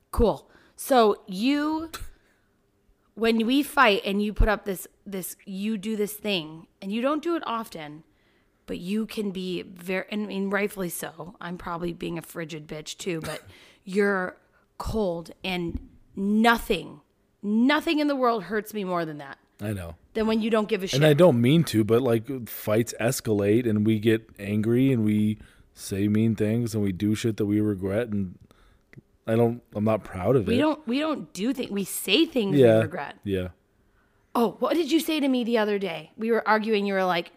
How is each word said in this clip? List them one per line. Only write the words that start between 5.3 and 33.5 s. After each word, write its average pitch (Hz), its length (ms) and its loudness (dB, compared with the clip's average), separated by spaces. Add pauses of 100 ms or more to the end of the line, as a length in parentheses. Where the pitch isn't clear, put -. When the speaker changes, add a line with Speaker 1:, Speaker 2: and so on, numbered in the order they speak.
Speaker 1:
you 208 320 -4
do 214 180 -6
this 208 180 -2
thing, 165 540 -6 (140)
and 196 100 -8
you 233 100 -4
don't 285 200 0
do 339 140 -2
it 311 100 -6
often, 160 580 -8 (640)
but - 140 -8
you 208 260 -4
can 208 260 -6
be 180 320 -6
very, 185 480 -8
and, 208 200 -6
and 196 220 -4
rightfully 196 360 -4
so. 156 520 -12
I'm 175 160 -10
probably 175 360 -6
being 170 240 -8
a 160 40 -8
frigid 160 460 -12
bitch 156 300 -14
too, 165 240 -6
but 156 200 -10 (220)
<laughs> - 200 -20
you're 196 540 -2 (400)
cold, 175 540 -4 (120)
and 175 460 -4 (260)
nothing, 202 840 2 (420)
nothing 294 560 2
in 294 80 0
the 285 80 0
world 233 300 0
hurts 208 280 -6
me 214 120 -6
more 175 200 -2
than 151 120 -8
that. 139 200 -16 (240)
Speaker 2:
I 104 120 -4
know. 85 220 -10 (180)
Speaker 1:
Than 220 140 0
when 220 140 2
you 226 80 0
don't 214 200 2
give 202 140 -2
a 190 40 -4
shit. - 100 -2
Speaker 2:
And 147 80 4
I 151 80 8
don't 143 280 6
mean 143 240 6
to, 110 180 2
but, 113 180 4
like, 117 460 -2
fights 110 540 0
escalate 110 680 2
and 107 160 2
we 110 140 4
get 113 300 0 (100)
angry 110 540 0
and 113 100 2
we 107 340 2 (360)
say 101 340 -2
mean 107 280 2
things 110 380 0
and 107 100 0
we 101 100 0
do 104 220 0
shit 113 220 -2
that 107 80 0
we 104 140 2
regret, 104 500 -2
and 98 280 -4 (880)
I 113 80 2
don't, 117 260 2 (120)
I'm 104 100 -2
not 107 200 2
proud 104 320 0
of 101 120 2
Speaker 1:
We 233 80 2
Speaker 2:
it. - 40 2
Speaker 1:
don't, 302 280 0
we 247 120 -2
don't 302 340 -6
do 226 200 -2
things. - 180 -8
We 202 120 -2
say 196 420 2
things 196 320 0
Speaker 2:
Yeah. 113 200 8
Speaker 1:
we 110 60 4
regret. 143 400 -8
Speaker 2:
Yeah. 92 260 -4 (840)